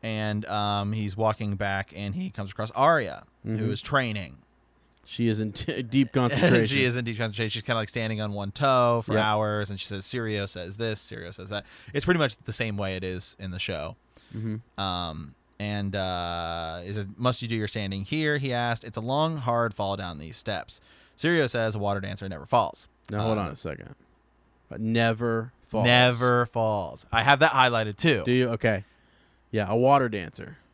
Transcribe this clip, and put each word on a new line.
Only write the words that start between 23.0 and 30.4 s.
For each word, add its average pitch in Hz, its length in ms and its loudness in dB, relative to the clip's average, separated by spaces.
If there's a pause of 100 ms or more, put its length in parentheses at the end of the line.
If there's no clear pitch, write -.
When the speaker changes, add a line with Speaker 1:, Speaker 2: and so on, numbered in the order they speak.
Speaker 2:
Now, 104 140 -2
hold 110 140 2
Speaker 1:
Uh, 104 60 0
Speaker 2:
on 78 80 -4
a - 40 -10
second. - 400 -10 (720)
But 117 140 -10
never 113 680 0 (140)
falls. 113 200 0
Speaker 1:
Never 123 600 6
falls. 104 680 -2
I 113 120 4
have 139 160 8
that 147 140 6
highlighted, 117 440 4
too. 139 280 4
Speaker 2:
Do 120 60 0
you? 127 180 2
Okay. 110 340 0 (680)
Yeah, 107 180 0
a 104 80 2
water 131 340 6
dancer - 500 -8 (140)